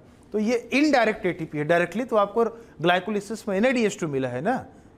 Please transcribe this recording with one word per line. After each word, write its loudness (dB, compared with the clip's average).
तो 0
ये 0
इनडायरेक्ट 2
एटीपी -4
है। -2
डायरेक्टली 2
तो -2
आपको 2
ग्लाइकोलिसिस -2
में 0
एनएडीएच 2
टू -2
मिला -2
है -4
ना, -2